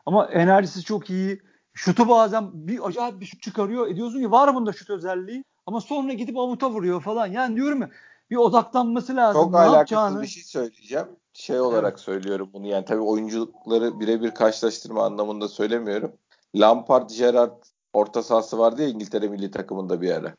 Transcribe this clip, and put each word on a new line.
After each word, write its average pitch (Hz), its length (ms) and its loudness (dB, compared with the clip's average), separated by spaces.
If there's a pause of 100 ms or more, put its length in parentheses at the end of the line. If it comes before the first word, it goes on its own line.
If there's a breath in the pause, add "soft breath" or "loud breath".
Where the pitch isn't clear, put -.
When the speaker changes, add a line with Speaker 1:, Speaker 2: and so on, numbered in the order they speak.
Speaker 1:
Ama 190 200 2
enerjisi 180 580 2
çok 208 260 -6
iyi. 190 320 -4 (320)
Şutu 214 360 2
bazen 220 440 4
bir 175 340 -8
acayip 214 340 -6
bir 190 40 -14
şut - 160 -20
çıkarıyor. 214 460 -4
E 175 80 -6
diyorsun 233 240 -6
ki 220 120 -2
var 269 240 6
bunda 220 180 -2
şut - 160 -16
özelliği. 190 540 -6 (220)
Ama 214 160 -6
sonra 269 320 -6
gidip 226 240 -8
avuta 247 340 -4
vuruyor 180 300 -2
falan. 214 260 -4
Yani 226 280 -4
diyorum 277 260 -2
ya, 156 80 -8 (400 soft breath)
bir 233 60 -6
odaklanması 240 800 2
lazım. 214 260 4
Speaker 2:
Çok 180 100 2
Speaker 1:
Ne 180 60 2
Speaker 2:
alakasız 165 180 8
Speaker 1:
yapacağını 202 460 2
Speaker 2:
bir - 60 -8
şey 175 160 -18
söyleyeceğim. 123 640 -8 (260)
Şey - 220 -8
Speaker 1:
Evet. 127 100 2
Speaker 2:
olarak 107 340 0
söylüyorum 98 540 -6
bunu. 101 140 -12
Yani 98 180 -2
tabii 110 160 -2
oyuncuları 110 1000 -2
birebir 113 320 0
karşılaştırma 110 720 -2
anlamında 104 420 -6
söylemiyorum. 107 640 -4 (440)
Lampard, 117 640 4
Gerrard 120 460 2 (300)
orta 104 300 0
sahası 113 340 0
vardı 117 240 2
ya 151 60 0
İngiltere 107 400 -4
milli 101 240 -8
takımında 95 500 -6
bir 90 100 0
ara. 78 280 -6